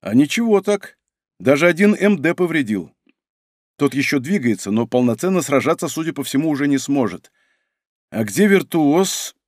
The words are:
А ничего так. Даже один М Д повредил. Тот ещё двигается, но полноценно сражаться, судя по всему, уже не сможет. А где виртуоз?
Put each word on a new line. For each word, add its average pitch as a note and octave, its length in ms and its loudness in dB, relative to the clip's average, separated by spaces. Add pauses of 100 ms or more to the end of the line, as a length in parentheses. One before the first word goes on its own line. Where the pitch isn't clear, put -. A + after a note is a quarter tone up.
А G2 140 -8
ничего G3 460 2
так. G3+ 360 -4 (440)
Даже C#3+ 260 2
один F3+ 320 4
М F#3+ 240 2
Д E3 140 0
повредил. C3 560 -2 (840)
Тот C#3 180 0
ещё C#3 260 -2
двигается, A#2+ 500 -2
но A2 160 0
полноценно B2+ 560 0
сражаться, C#3 460 0
судя D#3+ 240 -6
по C#3 100 -6
всему, D3 280 -2
уже C#3+ 180 -2
не C#3 100 0
сможет. B2+ 540 -2 (760)
А A2+ 120 -4
где G#2+ 240 2
виртуоз? F3 880 0 (140)